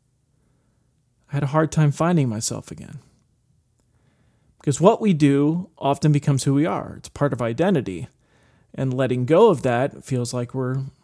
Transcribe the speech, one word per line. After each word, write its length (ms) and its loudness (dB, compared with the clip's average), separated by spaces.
I 20 -8
had 100 -4
a 60 -2
hard 240 0
time 200 4
finding 360 2
myself 420 -6
again. 280 -16
Because 220 -4
what 200 4
we 140 2
do 640 2
often 340 0
becomes 320 0
who 80 2
we 140 2
are. 320 -8
It's 100 -20
part 240 -2
of 80 -6
identity. 680 -2
And 180 -4
letting 320 -2
go 240 6
of 140 2
that 420 -2
feels 300 -4
like 200 -8
we're 280 -4